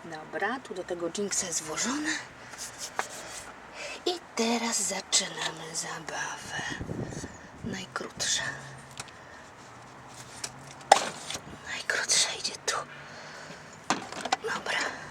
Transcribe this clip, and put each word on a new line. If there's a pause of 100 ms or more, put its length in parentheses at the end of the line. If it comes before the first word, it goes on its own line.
Dobra,
tu
do
tego
Jinxa
jest
włożone. (2000)
I (180)
teraz
zaczynamy
zabawę. (1000)
Najkrótsza. (3250)
Najkrótsza (100)
idzie (140)
tu. (1700)
Dobra. (320)